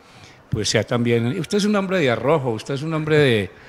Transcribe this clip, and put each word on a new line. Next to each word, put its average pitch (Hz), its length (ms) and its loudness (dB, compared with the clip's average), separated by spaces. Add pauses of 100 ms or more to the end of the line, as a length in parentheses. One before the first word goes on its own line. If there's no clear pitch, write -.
(500)
pues, 107 200 -4
sea 110 140 2
también. 120 560 0
Usted 175 180 -4
es 202 80 0
un 214 100 2
hombre 190 240 -2
de 135 120 2
arrojo, 131 400 0
usted 110 240 -6
es 131 80 -8
un 160 100 -6
hombre 156 240 0
de, 117 340 2 (180)